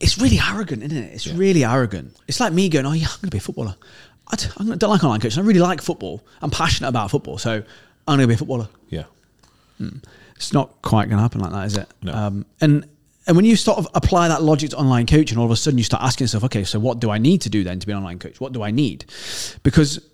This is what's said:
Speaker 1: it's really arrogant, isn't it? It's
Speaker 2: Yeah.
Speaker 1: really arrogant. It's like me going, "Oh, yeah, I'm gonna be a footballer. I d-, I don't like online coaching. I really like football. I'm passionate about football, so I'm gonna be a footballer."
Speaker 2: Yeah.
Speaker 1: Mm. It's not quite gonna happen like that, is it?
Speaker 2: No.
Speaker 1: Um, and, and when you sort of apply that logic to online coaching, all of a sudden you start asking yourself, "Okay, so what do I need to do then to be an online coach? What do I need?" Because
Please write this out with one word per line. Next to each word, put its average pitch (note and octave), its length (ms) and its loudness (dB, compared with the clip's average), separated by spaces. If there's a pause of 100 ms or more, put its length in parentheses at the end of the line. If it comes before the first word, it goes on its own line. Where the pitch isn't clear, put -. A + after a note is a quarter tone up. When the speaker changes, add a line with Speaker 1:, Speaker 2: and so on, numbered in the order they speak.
Speaker 1:
it's - 180 2
really A3+ 220 4
arrogant, F3 420 -4
isn't D3+ 140 -6
it? G#2 180 -8
It's G2+ 120 -10
Speaker 2:
Yeah. D#3 100 -8
Speaker 1:
really F3+ 280 4
arrogant. A2 520 -2 (100)
It's - 140 -6
like A3 120 0
me F#3 160 2
going, D3+ 180 0
"Oh, C#3+ 60 -2
yeah, D#3+ 160 0
I'm - 140 -8
gonna F#3+ 80 -6
be G2+ 80 -4
a - 20 -2
footballer. G#2+ 360 -8 (540)
I - 60 -4
d-, - 80 -6 (140)
I - 40 -6 (140)
don't G3+ 140 0
like G#3 120 4
online A2+ 180 0
coaching. A#2+ 220 -2
I G3+ 40 2
really G#3+ 140 6
like F3+ 200 0
football. - 420 -8 (200)
I'm D#3+ 80 -2
passionate - 380 -2
about A2+ 220 -2
football, - 280 -4
so A2+ 160 -4 (520)
I'm D#3 120 0
gonna C3+ 100 4
be A#2 60 4
a - 20 2
footballer." A#2 320 -6 (220)
Speaker 2:
Yeah. D#2+ 140 -8 (760)
Speaker 1:
Mm. - 220 -10 (340)
It's - 160 -8
not - 300 -2
quite A2 260 2
gonna G#2 140 2
happen A2+ 180 0
like F#2 120 -6
that, G2 140 -6
is G#2 100 -4
it? G2 120 -8 (140)
Speaker 2:
No. F#2 100 -6
Speaker 1:
Um, G2+ 340 -6 (140)
and, D3 260 2 (400)
and E3+ 100 6
when F#3 80 6
you A3+ 120 6
sort - 220 2
of E3 160 -4
apply F3 340 2
that D#3 140 2
logic D3+ 280 2
to - 60 -10
online B2+ 300 2
coaching, D3 320 4
all A#2+ 80 2
of A2+ 40 0
a A#2 60 4
sudden C3+ 220 2
you A2+ 60 2
start - 180 0
asking C3 220 0
yourself, A2 200 0
"Okay, A2 200 -2
so G#2+ 140 -4
what A#2 220 -2
do A2+ 100 0
I G#2 80 0
need D3+ 240 4
to - 60 -6
do G#2 160 0
then F2+ 160 -6
to F#2 60 -10
be G#2+ 60 -6
an G2+ 60 -6
online F#2 200 -10
coach? - 220 -16
What C3 120 -8
do A#2+ 100 -6
I G#2 80 -4
need?" A2+ 340 -2 (580)
Because D3 360 4 (140)